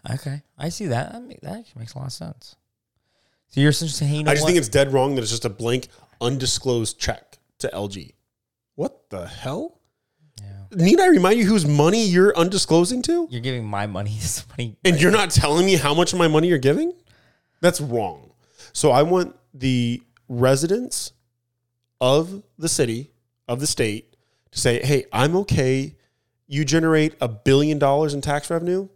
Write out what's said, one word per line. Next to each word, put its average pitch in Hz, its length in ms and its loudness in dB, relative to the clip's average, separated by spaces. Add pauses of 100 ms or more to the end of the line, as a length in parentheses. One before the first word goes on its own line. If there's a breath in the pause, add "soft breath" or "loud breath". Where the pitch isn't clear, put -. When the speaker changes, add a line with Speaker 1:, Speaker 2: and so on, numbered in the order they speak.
Speaker 1:
Okay. 139 320 -8 (160)
I 143 120 -8
see 180 180 -10
that. 120 240 -4
That 233 120 -18
ma-, 277 100 -20 (100)
that 190 160 -12
actually - 200 -20
makes 117 140 -16
a 131 60 -16
lot 131 80 -12
of 123 60 -12
sense. - 420 -18 (920)
So - 120 -4
you're 151 100 6
essentially 147 240 -4
saying, 143 160 -4
"Hey, 151 80 -4
you 151 40 -6
know 147 80 2
Speaker 2:
I 143 40 4
just 151 80 0
Speaker 1:
what?" 156 40 2
Speaker 2:
think 175 120 4
it's 113 100 -4
dead 135 240 2
wrong 135 220 2
that 123 60 -2
it's 110 100 -4
just 117 140 -6
a 117 40 -2
blank, 117 380 -4 (340 soft breath)
undisclosed 123 760 -2
check - 380 -8 (220)
to - 140 -6
L 101 140 -6
G. 98 260 -14 (600)
What - 340 -10
the - 180 -10
hell? 196 520 -12 (600)
Speaker 1:
Yeah. - 60 -20 (240)
Speaker 2:
Need 202 280 4
I 370 80 6
remind 214 320 6
you 214 60 2
whose 185 220 2
money 165 380 4
you're 185 300 4
undisclosing 185 680 2
to? 339 260 -2
Speaker 1:
You're 123 120 -8
giving 123 240 -6
my 101 220 -4
money 101 280 -6
<laughs> 107 40 -10
to - 80 -6
somebody. - 580 -8
Speaker 2:
And 170 160 4
you're 180 100 6
not 202 200 2
telling 160 340 2
me 190 100 4
how 143 180 0
much 170 200 2
of 180 60 -2
my 170 80 4
money 156 200 2
you're 175 100 2
giving? 165 360 0 (680)
That's 175 220 0
wrong. 117 500 -6 (420 soft breath)
So 147 180 2
I 135 120 4
want 175 320 0 (180)
the 123 480 -2 (280)
residents 139 840 -2 (880)
of 160 420 0 (160)
the 160 120 -6
city, 123 420 -4 (360)
of 123 120 -6
the 143 80 -6
state, 107 480 -4 (360)
to - 80 -10
say, 123 240 0
"Hey, 135 280 0
I'm 147 260 0
okay. 139 600 -2 (500)
You 143 180 -4
generate 156 560 2
a 123 60 -2
billion 135 500 2
dollars 143 360 0
in 143 80 -8
tax 147 280 -6
revenue. 180 460 -4